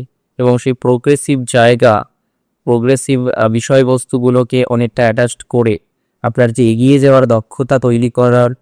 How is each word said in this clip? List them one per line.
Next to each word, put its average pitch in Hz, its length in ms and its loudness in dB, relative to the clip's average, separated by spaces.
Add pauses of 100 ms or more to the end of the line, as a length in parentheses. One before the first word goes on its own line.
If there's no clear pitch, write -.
(400)
এবং 123 180 0
সেই 131 160 -4
প্রোগ্রেসিভ 127 720 -2
জায়গা, 120 500 2 (720)
প্রোগ্রেসিভ, 123 600 0
আহ, 113 200 -2
বিষয়বস্তুগুলোকে 127 1160 0
অনেকটা 120 380 -4
অ্যাডাপ্ট 120 460 -2
করে 117 260 0 (480)
আপনার 120 280 0
যে 123 200 -2
এগিয়ে 123 280 2
যাওয়ার 131 280 4
দক্ষতা 117 520 -2
তৈরি 120 300 -2
করার 123 420 2 (100)